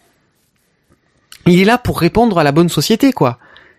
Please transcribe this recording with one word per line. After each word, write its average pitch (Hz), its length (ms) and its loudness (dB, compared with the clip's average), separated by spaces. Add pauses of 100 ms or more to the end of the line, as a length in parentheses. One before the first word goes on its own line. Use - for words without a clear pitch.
(1500)
Il 175 140 4
est 190 40 2
là 226 120 2
pour - 240 -6
répondre 190 380 0
à 156 60 2
la 139 80 0
bonne 170 180 2
société, 226 420 -2
quoi. 123 260 -2 (400)